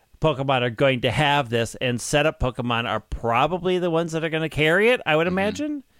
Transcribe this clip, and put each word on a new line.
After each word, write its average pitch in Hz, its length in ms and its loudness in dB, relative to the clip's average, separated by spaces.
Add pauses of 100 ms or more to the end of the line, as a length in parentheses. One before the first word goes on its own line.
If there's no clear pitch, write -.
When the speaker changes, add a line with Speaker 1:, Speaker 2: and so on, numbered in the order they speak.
(200)
Speaker 1:
Pokemon 135 420 0
are 123 80 0
going 127 320 2
to 127 80 0
have 143 400 2
this, 113 260 -2
and 123 240 -2
setup 151 400 0
Pokemon 120 480 -2
are 107 120 -2
probably 160 800 0
the 175 120 -2
ones 165 220 -2
that 160 120 -4
are 160 60 -4
gonna 160 180 -2
carry 165 400 2
it, 247 180 2
I 156 100 2
would 165 100 2
Speaker 2:
Mm-hmm. 185 120 0
Speaker 1:
imagine. 277 460 -4 (160)